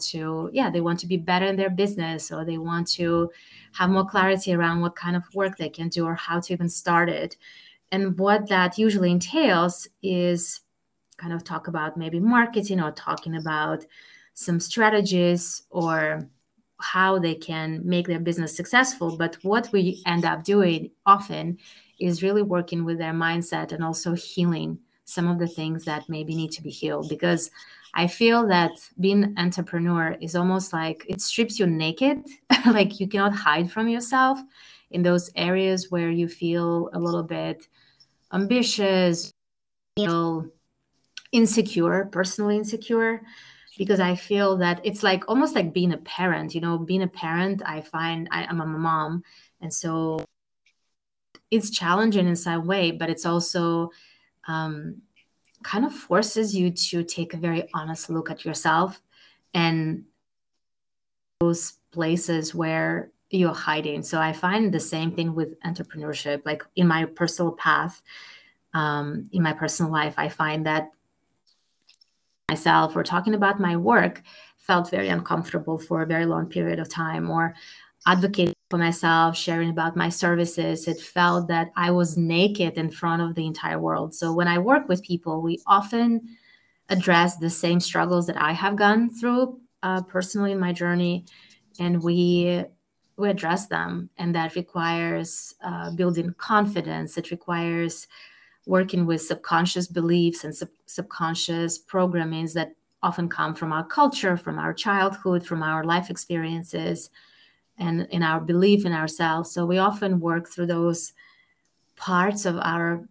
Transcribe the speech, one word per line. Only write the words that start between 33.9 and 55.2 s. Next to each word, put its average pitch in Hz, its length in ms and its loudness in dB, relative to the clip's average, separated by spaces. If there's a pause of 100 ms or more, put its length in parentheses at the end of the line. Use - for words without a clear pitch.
in 175 140 0
those 175 320 2
areas 185 560 0
where 170 180 0
you 170 180 0
feel 170 640 -2
a 175 60 -4
little 170 240 -2
bit 160 440 -8 (640)
ambitious, 190 1000 2 (640)
feel 165 500 0 (840)
insecure, 196 760 4
personally 202 500 0
insecure, 226 640 0 (560)
because 196 220 2
I 180 160 2
feel 196 420 2
that 175 260 2
it's 208 200 -2
like, 190 240 2
almost 269 280 2
like 175 180 0
being 175 200 2
a 143 40 -2
parent. 170 580 -4
You 160 60 -4
know, 170 160 -2
being 180 260 -2
a 185 40 0
parent, 185 580 -4
I 156 160 -8
find 165 500 -6
I, 165 140 -4
I'm 170 160 -4
a 156 40 -4
mom, 160 580 -2 (380)
and 160 120 -8
so 160 500 -4 (1300)
it's 214 180 2
challenging 190 580 2
in 175 80 4
some 170 300 -2
way, 180 260 2
but 165 180 -4
it's 165 160 -4
also, 170 640 0 (580)
um, 160 540 -8 (640)